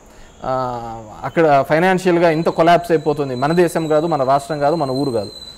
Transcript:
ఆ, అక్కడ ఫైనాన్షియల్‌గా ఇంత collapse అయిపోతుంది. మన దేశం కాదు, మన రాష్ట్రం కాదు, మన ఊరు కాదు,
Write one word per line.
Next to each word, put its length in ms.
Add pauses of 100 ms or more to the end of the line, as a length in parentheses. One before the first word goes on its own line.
(440)
ఆ, 600 (200)
అక్కడ 440
ఫైనాన్షియల్‌గా 640
ఇంత 180
collapse 440
అయిపోతుంది. 420
మన 180
దేశం 360
కాదు, 180
మన 160
రాష్ట్రం 360
కాదు, 160
మన 160
ఊరు 200
కాదు, 200 (280)